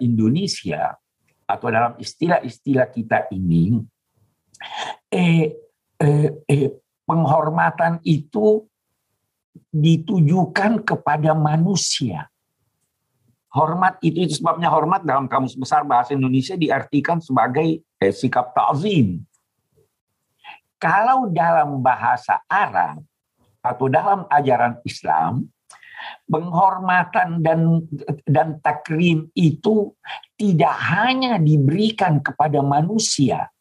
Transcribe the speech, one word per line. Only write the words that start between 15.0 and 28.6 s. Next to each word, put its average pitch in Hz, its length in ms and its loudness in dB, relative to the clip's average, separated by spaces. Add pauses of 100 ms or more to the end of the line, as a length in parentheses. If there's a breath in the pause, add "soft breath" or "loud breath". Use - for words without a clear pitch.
dalam 135 240 0
Kamus 131 240 -2
Besar 147 320 -2
Bahasa 147 240 2
Indonesia 131 480 0
diartikan 147 640 0
sebagai, 131 640 0 (160)
eh, 98 80 2
sikap 107 400 -2
ta'zim. 135 720 0 (1600 loud breath)
Kalau 220 480 2
dalam 160 480 0
bahasa 123 720 -2
Arab 87 480 -2 (640)
atau 127 240 -4
dalam 175 420 0
ajaran 120 540 0
Islam, 82 640 -2 (840 loud breath)
penghormatan 180 1120 0
dan, 160 200 2 (680)
dan 156 320 0